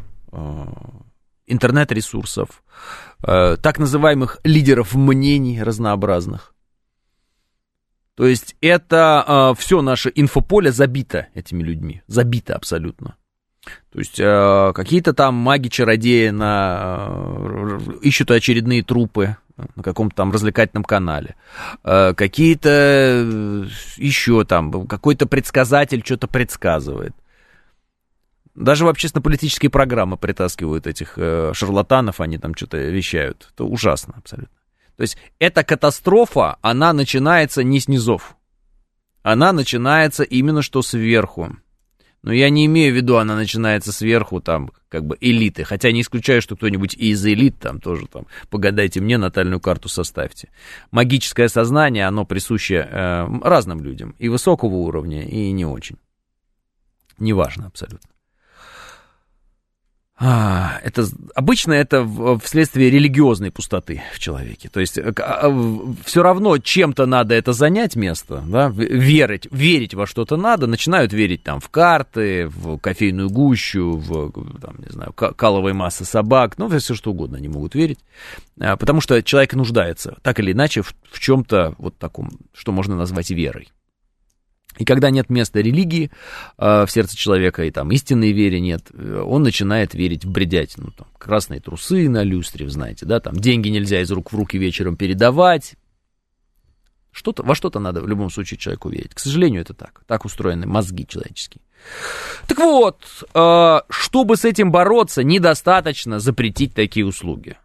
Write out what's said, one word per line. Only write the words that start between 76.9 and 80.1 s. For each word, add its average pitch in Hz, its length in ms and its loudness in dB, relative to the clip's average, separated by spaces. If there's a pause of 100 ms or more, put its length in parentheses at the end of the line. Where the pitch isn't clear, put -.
что 107 160 -6
угодно 67 260 -8
они 71 100 -12
могут 73 260 -8
верить. 151 260 -2 (600)
А, 98 160 -2
потому 147 240 2
что 117 240 2
человек 135 300 2
нуждается, 113 680 -2